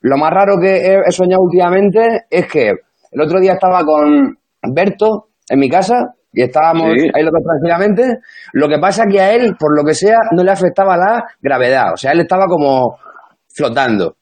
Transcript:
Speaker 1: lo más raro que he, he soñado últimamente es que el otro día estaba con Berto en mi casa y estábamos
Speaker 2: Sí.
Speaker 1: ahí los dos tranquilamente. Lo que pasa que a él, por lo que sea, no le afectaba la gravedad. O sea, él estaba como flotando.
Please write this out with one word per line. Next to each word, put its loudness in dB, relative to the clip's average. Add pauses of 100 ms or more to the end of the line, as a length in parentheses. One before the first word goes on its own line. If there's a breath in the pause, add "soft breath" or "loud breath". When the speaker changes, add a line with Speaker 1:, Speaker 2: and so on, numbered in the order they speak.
Speaker 1:
lo 0
más 0
raro 2
que 0
he, 0 (120)
he 0
soñado 0
últimamente 0 (320)
es -2
que 0 (420)
el -4
otro 0
día 2
estaba 0
con 2 (380)
Berto -2 (200)
en 0
mi 0
casa 0 (400)
y -2
estábamos 0
Speaker 2:
Sí. 0
Speaker 1:
ahí 0
los 0
dos -2
tranquilamente. -2 (360 loud breath)
Lo 0
que 0
pasa 0
que 2
a 2
él, 0
por 0
lo 0
que 0
sea, 2 (180)
no 2
le 2
afectaba 0
la -2 (180 loud breath)
gravedad. 0
O -6
sea, -4
él 2
estaba 0
como 0 (520 loud breath)
flotando. -2